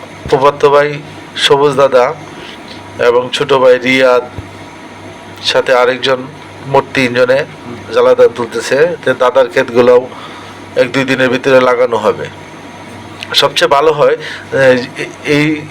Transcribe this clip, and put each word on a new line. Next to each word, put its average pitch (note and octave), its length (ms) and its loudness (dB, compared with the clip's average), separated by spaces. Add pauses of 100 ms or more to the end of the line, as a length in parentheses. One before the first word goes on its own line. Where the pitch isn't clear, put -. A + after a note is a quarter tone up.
(300)
ফুফাতো C#3+ 400 2
ভাই D3 300 2 (380)
সবুজ C#3+ 380 2
দাদা C3 380 2 (880)
এবং B2 340 2
ছোট C#3 200 -2
ভাই B2+ 260 4
রিয়াদ, B2+ 440 2 (1200)
সাথে C3 300 0
আরেকজন, B2 440 2 (500)
মোট C3+ 160 2 (100)
তিনজনে B2+ 520 2 (480)
জালা B2 220 4
ধান B2 200 8
তুলতেছে। B2+ 600 -2 (100)
তো C3 80 0
দাদার B2+ 360 2
ক্ষেতগুলোও B2 580 2 (680)
এক B2+ 160 0
দুই C3+ 120 -2
দিনের C3 260 0
ভিতরে C3 320 2
লাগানো B2 360 2
হবে। F#2+ 280 -2 (1120)
সবচেয়ে D3+ 340 0
ভালো D3 220 4
হয়, D3 220 2
আহ, - 440 -8 (680)
এই, D3+ 460 0